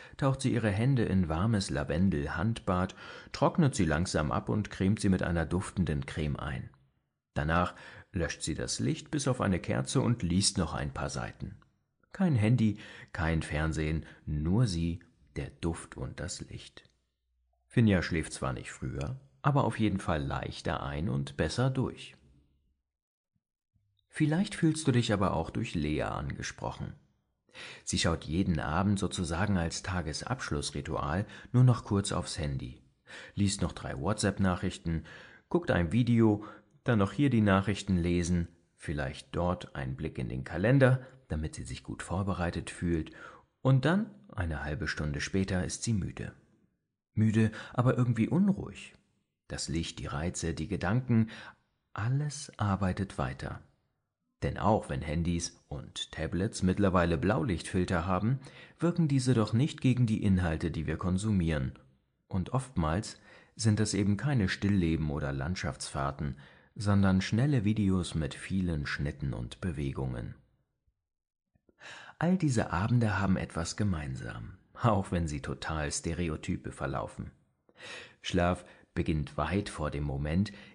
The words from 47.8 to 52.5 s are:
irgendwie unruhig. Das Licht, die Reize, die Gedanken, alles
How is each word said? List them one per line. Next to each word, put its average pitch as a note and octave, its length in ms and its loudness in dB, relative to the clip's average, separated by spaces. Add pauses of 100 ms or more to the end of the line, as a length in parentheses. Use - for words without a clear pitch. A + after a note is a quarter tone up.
irgendwie A#2 320 4
unruhig. - 640 0 (540)
Das - 200 -6
Licht, D#2+ 320 -2
die C#2+ 60 -8
Reize, E2 460 -4
die D2+ 160 -6
Gedanken, A2+ 640 2 (640)
alles C#3 640 -4